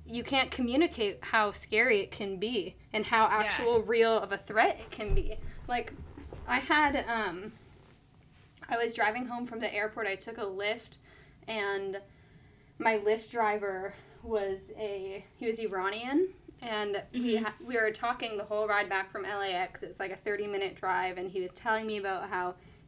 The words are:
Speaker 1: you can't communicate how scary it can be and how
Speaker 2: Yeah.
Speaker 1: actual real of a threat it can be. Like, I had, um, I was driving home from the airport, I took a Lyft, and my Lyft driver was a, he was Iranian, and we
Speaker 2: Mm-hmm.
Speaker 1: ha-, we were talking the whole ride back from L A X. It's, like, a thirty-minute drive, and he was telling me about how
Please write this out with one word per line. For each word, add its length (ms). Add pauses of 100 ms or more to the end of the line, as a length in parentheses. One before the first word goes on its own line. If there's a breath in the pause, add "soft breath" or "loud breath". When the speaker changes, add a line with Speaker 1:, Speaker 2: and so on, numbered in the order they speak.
Speaker 1:
you 180
can't 280
communicate 720
how 300
scary 480
it 100
can 280
be 380 (160 soft breath)
and 140
how 200
Speaker 2:
Yeah. 180
Speaker 1:
actual 380
real 360
of 140
a 60
threat 420
it 100
can 240
be. 220 (320 loud breath)
Like, 240 (540)
I 120
had, 500
um, 440 (1160 loud breath)
I 80
was 180
driving 320
home 200
from 140
the 120
airport, 340
I 100
took 220
a 60
Lyft, 520 (500 loud breath)
and 540 (800 soft breath)
my 200
Lyft 320
driver 640 (280 loud breath)
was 540
a, 480 (120)
he 100
was 140
Iranian, 720 (320)
and 400 (100)
we 240
Speaker 2:
Mm-hmm. 80
Speaker 1:
ha-, 100 (100)
we 120
were 160
talking 440
the 80
whole 220
ride 220
back 240
from 120
L 180
A 100
X. 300
It's, 180
like, 100
a 60
thirty-minute 580
drive, 440
and 120
he 100
was 120
telling 340
me 120
about 300
how 280 (320 loud breath)